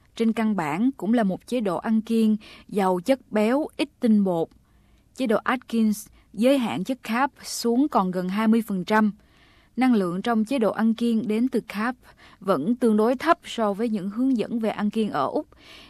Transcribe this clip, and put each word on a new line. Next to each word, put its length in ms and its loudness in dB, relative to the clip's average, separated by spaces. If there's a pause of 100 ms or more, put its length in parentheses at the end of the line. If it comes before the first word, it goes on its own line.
(160)
trên 160 0
căn 240 -2
bản 400 -2
cũng 180 0
là 80 4
một 240 -2
chế 140 -2
độ 160 -2
ăn 240 0
kiêng 360 2 (320)
giàu 320 0
chất 320 -2
béo, 340 2 (100)
ít 120 -4 (120)
tinh 240 4
bột. 240 0 (680)
Chế 100 -4
độ 180 2
Atkins 640 -2 (260)
giới 260 2
hạn 260 -2
chất 180 -6
carb 300 -2 (100)
xuống 460 0
còn 220 0
gần 180 -4
hai 200 0
mươi 180 4
phần 180 -4
trăm. 280 2 (640)
Năng 180 4
lượng 280 0
trong 220 0
chế 140 -2
độ 120 2
ăn 240 0
kiêng 340 0
đến 200 0
từ 200 -2
carb 280 -6 (440)
vẫn 360 0
tương 200 2
đối 200 2
thấp 280 0
so 280 -2
với 160 -4
những 220 -4
hướng 260 0
dẫn 220 -4
về 120 -2
ăn 200 -2
kiêng 200 -2
ở 160 -2
Úc, 200 -4 (440)